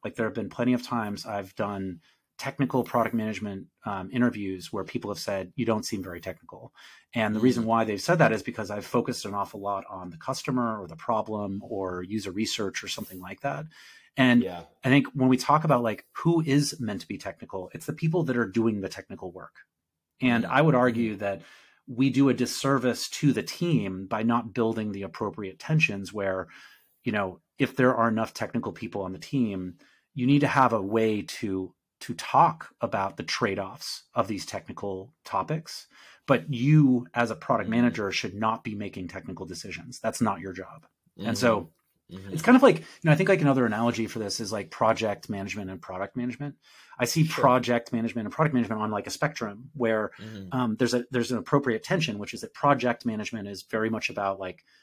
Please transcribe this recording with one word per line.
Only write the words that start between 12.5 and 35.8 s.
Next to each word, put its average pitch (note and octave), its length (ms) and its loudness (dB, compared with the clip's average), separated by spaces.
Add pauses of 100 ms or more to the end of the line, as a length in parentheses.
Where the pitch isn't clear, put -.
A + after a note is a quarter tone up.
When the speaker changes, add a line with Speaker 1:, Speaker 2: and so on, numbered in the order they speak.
Speaker 1:
or G2 40 -10
something F#2+ 320 -10
like F#2 200 -14
that. D3 260 -6 (500)
And B2 260 6
Speaker 2:
Yeah. F2 200 -6 (220)
Speaker 1:
I C3+ 40 2
think C3 260 6
when B2+ 140 4
we B2+ 80 6
talk D3 280 4
about, C3 180 4
like, A2 300 -4
who E3 300 2
is C#3+ 380 2
meant G#2 220 -6
to - 60 -18
be G2+ 100 -6
technical, F#2+ 560 -10
it's - 120 -12
the D#3+ 60 -4
people E3 320 0
that B2+ 120 0
are A#2 100 2
doing A2+ 340 2
the F#2+ 80 -6
technical F#2+ 440 -12
work. - 240 -18 (640)
And A#2+ 240 4
Speaker 2:
Mm. - 40 -6
Speaker 1:
I C3+ 140 4
would D#3 120 6
Speaker 2:
Mm-hmm. B2+ 60 6
Speaker 1:
argue A#2 360 2
that G2 260 -4 (460)
we C3 220 2
do C3+ 180 4
a B2 60 4
disservice B2 720 0
to - 240 2
the G#2+ 100 0
team G2+ 640 -2
by A2 160 -4
not A#2 300 2
building A2 400 0
the G2 100 -6
appropriate F#2+ 560 -8
tensions G2+ 540 0
where, F#2+ 360 -2 (540)
you A#2 100 -2
know, G2 280 -2 (180)
if C3+ 160 2
there B2+ 220 6
are A#2 120 4
enough A2 260 -2
technical A2+ 380 -6
people G2+ 300 -8
on F#2 100 -8
the F#2 60 -12
team, F#2+ 580 -4 (380)
you B2 120 0
need C#3+ 140 6
to C#3+ 80 2
have C3 240 4
a A2 100 0
way G#2+ 400 2
to, F#2+ 500 -6 (280)
to - 140 -10
talk - 640 2
about G2 360 -2
the - 60 -10
trade-offs - 800 -4 (120)
of A2 140 0
these G2+ 160 -6
technical G2 720 -10 (100)
topics. - 600 -6 (400)